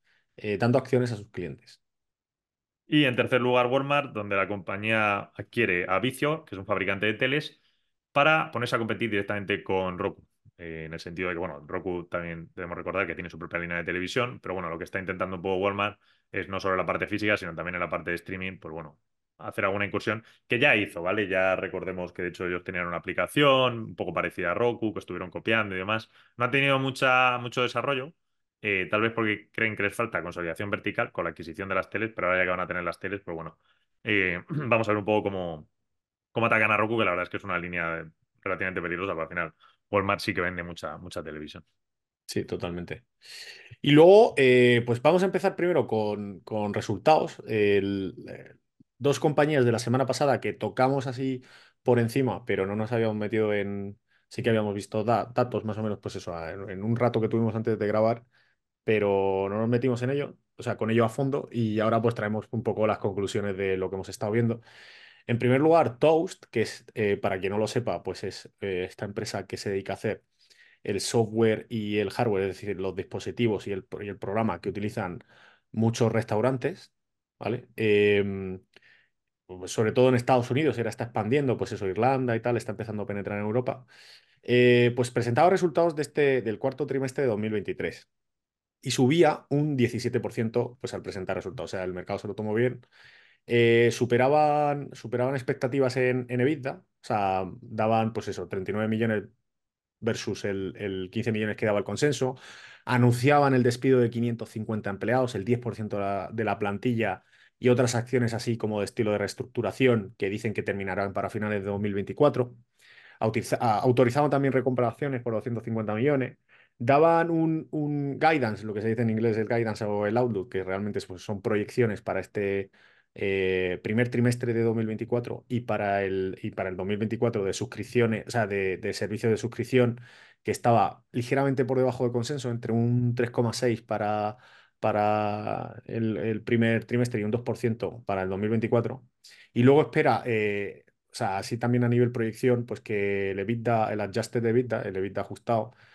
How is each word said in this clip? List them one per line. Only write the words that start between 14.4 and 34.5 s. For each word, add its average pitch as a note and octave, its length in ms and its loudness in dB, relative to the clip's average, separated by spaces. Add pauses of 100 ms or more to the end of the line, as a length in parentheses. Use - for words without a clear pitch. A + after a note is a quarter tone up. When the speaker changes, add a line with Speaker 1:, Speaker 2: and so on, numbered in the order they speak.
Speaker 2:
pero F#2 140 -8
bueno, F2+ 140 -6
lo E2 100 -8
que F2 60 -10
está - 160 -8
intentando F#2 360 -6
un F2 60 -10
poco F#2+ 140 0
Walmart G2+ 420 -2 (320)
es F#2+ 180 -6
no F#2+ 120 -6
solo F#2+ 140 0
en F#2 40 2
la F2 80 0
parte F2+ 200 -2
física, G#2 300 -2
sino F2 180 -8
también E2+ 220 -6
en F2 40 -4
la F2 80 -2
parte E2+ 220 -6
de E2+ 60 -2
streaming, F#2 420 -10
pues E2 140 -14
bueno, D#2 260 -14 (400)
hacer G#2 260 -6
alguna G2+ 220 0
incursión G#2+ 360 -4 (240)
que B2 120 0
ya C3 180 4
hizo, G2 260 -2
¿vale? G2+ 240 0
Ya F#2 300 2
recordemos F2+ 560 -6
que F#2+ 100 -10
de F2+ 60 -2
hecho F2+ 180 -6
ellos F2 160 -4
tenían F2+ 240 -6
una F2 120 -4
aplicación B2 800 2
un G#2+ 180 -12
poco F2+ 160 -4
parecida F2 400 -2
a - 20 -2
Roku, A2+ 380 0
que F#2+ 80 -10
estuvieron F2+ 300 -10
copiando G#2+ 440 -2
y F#2 40 -4
demás. G#2+ 320 -4 (260)
No A#2+ 80 -2
ha B2 60 0
tenido C#3 280 2
mucha, B2+ 600 2
mucho A#2+ 240 -4
desarrollo, B2+ 500 -4 (480)
eh, G2 300 0
tal G#2+ 100 2
vez A2 120 2
porque G#2+ 380 -2
creen A2 240 0
que G2 80 -4
les G2+ 120 -2
falta F#2 280 -4
consolidación F2 480 -6
vertical G#2 400 -4
con F2+ 140 -6
la E2+ 60 -4
adquisición E2 400 -10
de F#2+ 40 0
las F#2 160 -2
teles, A2 240 -4
pero F2+ 140 -2
ahora F#2 120 4
ya F#2 40 2
que F2+ 60 2
van F2+ 100 -2
a F2+ 80 -4
tener F2+ 160 -4
las E2+ 160 -6
teles, G2 240 -6
pues F2 100 -8
bueno, D#2+ 240 -12 (460)
eh, F#2 400 0
<clears throat> - 40 -18
vamos A#2+ 400 0